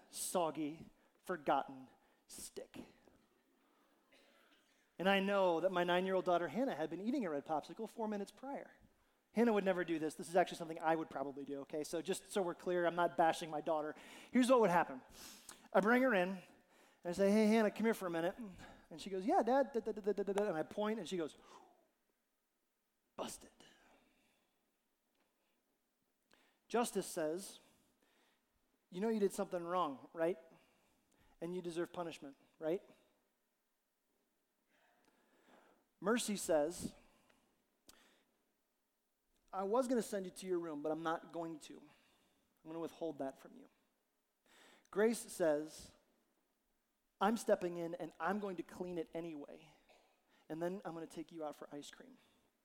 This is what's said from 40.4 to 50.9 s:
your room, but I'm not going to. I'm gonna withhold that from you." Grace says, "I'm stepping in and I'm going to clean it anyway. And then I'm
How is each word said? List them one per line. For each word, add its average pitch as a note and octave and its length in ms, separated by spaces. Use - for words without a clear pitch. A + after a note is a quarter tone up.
your F3+ 120
room, D#3+ 240
but D#3 80
I'm D#3+ 120
not E3 300
going E3 280
to. D3 140
I'm - 960
gonna E3 100
withhold D#3 380
that C3+ 200
from - 160
you." - 140
Grace G#3+ 300
says, D#3 720
"I'm G#3+ 160
stepping F3+ 400
in E3+ 180
and E3+ 240
I'm G3 220
going G3 160
to E3+ 60
clean F3+ 360
it D#3+ 160
anyway. D#3+ 580
And D#3 120
then F3+ 240
I'm D#3+ 80